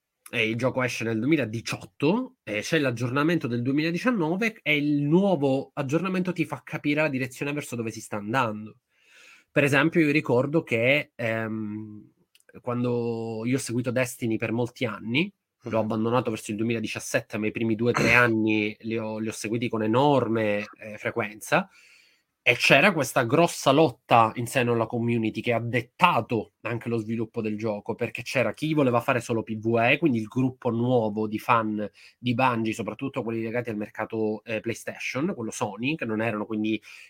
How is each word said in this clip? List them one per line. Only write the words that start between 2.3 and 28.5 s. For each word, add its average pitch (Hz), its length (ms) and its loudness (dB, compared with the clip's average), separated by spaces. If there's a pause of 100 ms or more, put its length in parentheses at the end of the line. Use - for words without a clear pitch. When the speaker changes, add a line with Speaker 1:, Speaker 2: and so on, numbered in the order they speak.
Speaker 1:
e 104 200 -4
c'è 160 180 0
l'aggiornamento 139 640 0
del 120 160 -2
duemiladiciannove, 170 960 0
e 151 160 2
il 147 260 2
nuovo 143 720 2
aggiornamento 180 580 0
ti 165 120 -2
fa - 200 -10
capire 147 380 -2
la 156 60 2
direzione 131 440 -4
verso 143 240 -8
dove 113 160 -4
si 113 80 -12
sta - 160 -10
andando. 107 640 -2 (720)
Per 143 120 4
esempio, 143 360 4
io 151 120 4
ricordo 143 500 2
che, 131 540 2
ehm, 110 960 -6 (480)
quando 117 840 -2
io 123 120 0
ho - 20 2
seguito 127 320 -2
Destiny 120 460 0
per 110 160 -2
molti 120 320 -2
anni, 113 440 -2 (340)
l'ho 110 160 -2
Speaker 2:
Mhm. 107 60 2
Speaker 1:
abbandonato 113 460 0
verso 110 220 -6
il 104 40 -4
duemiladiciassette, 113 800 -4
ma 107 120 -2
i - 20 -2
primi 113 240 0
due, 117 180 0
tre 113 200 4
Speaker 2:
<clears throat> - 20 6
Speaker 1:
anni 107 680 4
li 113 140 -4
ho, 110 220 -6
li 110 80 -4
ho 110 60 -6
seguiti 117 360 -4
con 110 140 -2
enorme, 110 840 2 (100)
eh, 107 200 -14
frequenza, 113 680 -2 (760)
e 123 140 4
c'era 165 380 6
questa 139 300 0
grossa 147 460 2
lotta 131 640 6
in 120 100 -4
seno 120 260 0
alla 113 140 2
community 113 560 0
che 117 100 0
ha 117 80 0
dettato 120 1040 0
anche 117 260 -6
lo 117 80 -2
sviluppo 113 460 -4
del 107 160 -4
gioco, 107 360 -4
perché 113 280 -6
c'era 117 320 0